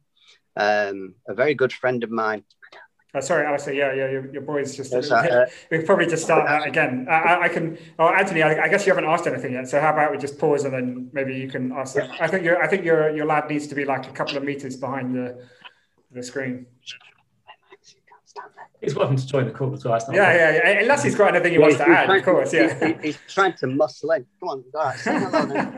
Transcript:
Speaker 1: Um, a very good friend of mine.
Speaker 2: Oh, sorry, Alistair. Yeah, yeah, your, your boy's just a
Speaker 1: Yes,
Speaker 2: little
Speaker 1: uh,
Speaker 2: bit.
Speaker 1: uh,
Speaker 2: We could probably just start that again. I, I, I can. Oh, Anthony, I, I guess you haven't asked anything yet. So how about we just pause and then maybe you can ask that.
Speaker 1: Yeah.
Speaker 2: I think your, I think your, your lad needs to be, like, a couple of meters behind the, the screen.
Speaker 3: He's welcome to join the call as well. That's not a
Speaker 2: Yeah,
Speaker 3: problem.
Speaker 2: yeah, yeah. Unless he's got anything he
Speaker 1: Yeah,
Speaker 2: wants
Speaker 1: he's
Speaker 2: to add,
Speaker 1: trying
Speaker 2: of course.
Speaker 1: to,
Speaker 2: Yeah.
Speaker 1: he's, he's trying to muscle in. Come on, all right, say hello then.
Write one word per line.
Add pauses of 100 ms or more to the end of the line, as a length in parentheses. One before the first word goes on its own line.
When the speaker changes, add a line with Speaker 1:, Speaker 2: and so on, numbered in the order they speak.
(560)
Speaker 1:
Um, (140)
a
very
good
friend
of
mine. (680)
Speaker 2:
Oh,
sorry,
Alistair.
Yeah,
yeah,
your,
your
boy's
just
a
Speaker 1:
Yes,
Speaker 2:
little
Speaker 1:
uh,
Speaker 2:
bit.
Speaker 1:
uh, (240)
Speaker 2:
We
could
probably
just
start
that
again.
I,
I,
I
can. (200)
Oh,
Anthony,
I,
I
guess
you
haven't
asked
anything
yet.
So
how
about
we
just
pause
and
then
maybe
you
can
ask
that.
Speaker 1:
Yeah.
Speaker 2:
I
think
your,
I
think
your,
your
lad
needs
to
be,
like,
a
couple
of
meters
behind
the, (680)
the
screen. (2250)
Speaker 3:
He's
welcome
to
join
the
call
as
well.
That's
not
a
Speaker 2:
Yeah, (120)
Speaker 3:
problem. (120)
Speaker 2:
yeah,
yeah.
Unless
he's
got
anything
he
Speaker 1:
Yeah,
Speaker 2:
wants
Speaker 1:
he's
Speaker 2:
to
add,
Speaker 1:
trying
Speaker 2:
of
course.
Speaker 1:
to,
Speaker 2:
Yeah. (160)
Speaker 1:
he's,
he's
trying
to
muscle
in. (140)
Come
on, (100)
all
right,
say
hello
then.